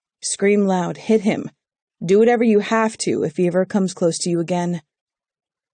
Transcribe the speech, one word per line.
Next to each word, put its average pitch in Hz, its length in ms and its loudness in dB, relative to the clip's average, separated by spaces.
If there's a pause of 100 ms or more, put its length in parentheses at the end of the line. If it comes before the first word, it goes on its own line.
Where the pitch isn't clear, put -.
(220)
Scream 202 440 0
loud, 175 320 -2
hit 220 240 2
him. 190 280 -2 (540)
Do 190 160 4
whatever 233 240 4
you 220 160 4
have 220 400 -2
to 110 240 -2
if 151 140 -4
he 180 100 2
ever 180 180 0
comes 190 280 -2
close 170 260 -2
to - 100 -6
you 170 100 -2
again. 175 420 -4 (920)